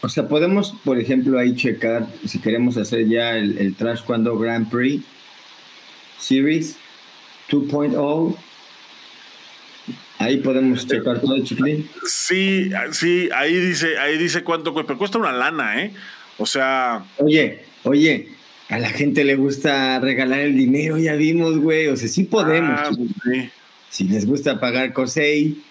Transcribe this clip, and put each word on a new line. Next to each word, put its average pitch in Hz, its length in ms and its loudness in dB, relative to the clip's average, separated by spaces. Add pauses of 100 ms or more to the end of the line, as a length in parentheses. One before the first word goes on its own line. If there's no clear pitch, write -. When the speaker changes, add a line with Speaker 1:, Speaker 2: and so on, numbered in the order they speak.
Speaker 1:
O 127 60 -4
sea, - 180 -2
podemos, 180 460 2 (100)
por 131 140 2
ejemplo, 131 400 2
ahí 123 180 2
checar 113 520 -2 (180)
si - 140 -6
queremos 120 360 2
hacer 113 320 0
ya 117 300 2
el, 101 220 -2
el 98 160 0
Trash 117 260 -4
Cuando 117 340 0
Grand 113 320 0
Prix 127 360 -2 (1120)
Series 151 580 0 (720)
two 143 200 0
point 147 280 0
oh. 156 400 0 (1800)
Ahí 127 200 0
podemos 131 500 0
checar 120 320 -2
todo, 135 240 0
chiquitín. 151 440 -2 (200)
Speaker 2:
Sí, 190 640 0 (200)
sí, 175 440 0
ahí 147 200 2
dice, 165 420 0
ahí 143 200 0
dice 165 260 -2
cuánto 160 300 -4
cuesta, 147 140 -4
pero 139 120 -4
cuesta 196 200 -2
una 180 120 0
lana, 127 520 0
¿eh? 208 100 -8 (440)
O 104 80 -4
sea 131 580 0 (140)
Speaker 1:
Oye, 151 460 2 (200)
oye, 143 460 2 (400)
a 107 100 -4
la 120 100 -2
gente 143 340 0
le 139 120 4
gusta 135 640 0
regalar 131 420 0
el 147 140 2
dinero, 143 420 2
ya 160 160 2
vimos, 160 460 2
güey. 160 280 2
O 135 100 2
sea, 117 100 -4
sí 185 160 0
podemos. 160 560 2
Speaker 2:
Ah, 147 160 -2
pues 120 140 -4 (140)
sí. 123 260 -2 (400)
Speaker 1:
Si - 160 -6
les 101 200 0
gusta 139 340 0
pagar 127 340 -2
cosey 151 760 0